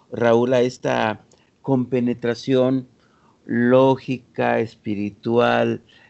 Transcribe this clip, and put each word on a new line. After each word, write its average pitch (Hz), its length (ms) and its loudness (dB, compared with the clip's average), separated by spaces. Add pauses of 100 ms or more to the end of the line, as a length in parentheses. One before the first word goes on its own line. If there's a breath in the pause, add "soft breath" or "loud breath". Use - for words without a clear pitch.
(120)
Raúl, 117 420 2
a 123 80 2
esta 120 580 -4 (420 soft breath)
compenetración 127 1300 -2 (580 soft breath)
lógica, 123 1160 0
espiritual, 113 1200 -2 (280 soft breath)